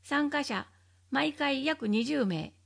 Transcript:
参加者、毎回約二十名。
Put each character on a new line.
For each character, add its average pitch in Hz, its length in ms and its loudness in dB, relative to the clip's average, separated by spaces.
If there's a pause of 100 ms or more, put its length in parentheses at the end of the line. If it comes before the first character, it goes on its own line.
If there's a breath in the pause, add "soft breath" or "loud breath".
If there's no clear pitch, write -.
参 285 280 0
加 294 120 -2
者、 214 240 -4 (440 soft breath)
毎 285 240 0
回 277 320 0
約 311 200 -2
二 214 180 4
十 277 200 2
名。 165 300 -2 (120)